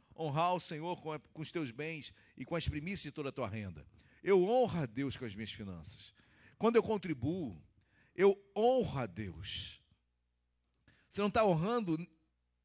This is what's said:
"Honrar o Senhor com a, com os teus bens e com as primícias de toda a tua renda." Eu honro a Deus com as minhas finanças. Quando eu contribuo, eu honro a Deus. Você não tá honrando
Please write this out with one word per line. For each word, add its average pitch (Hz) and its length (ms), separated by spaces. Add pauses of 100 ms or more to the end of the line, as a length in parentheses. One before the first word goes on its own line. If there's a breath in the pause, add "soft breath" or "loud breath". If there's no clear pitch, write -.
(180 soft breath)
"Honrar 160 360
o 180 80
Senhor 165 400
com 156 100
a, 151 80
com - 220
os 151 100
teus 147 200
bens 151 420 (240 soft breath)
e 131 80
com 170 100
as 165 120
primícias 151 360
de 147 80
toda 139 180
a - 40
tua 123 140
renda." 95 380 (360 soft breath)
Eu 185 240
honro 220 360
a 143 40
Deus 127 320
com 131 80
as 98 100
minhas 107 160
finanças. 92 600 (440 soft breath)
Quando 233 180
eu - 80
contribuo, 156 800 (520 soft breath)
eu 196 240 (160)
honro 214 460
a 123 60
Deus. 90 720 (1300 soft breath)
Você - 100
não 208 100
tá 220 160
honrando 185 520 (680)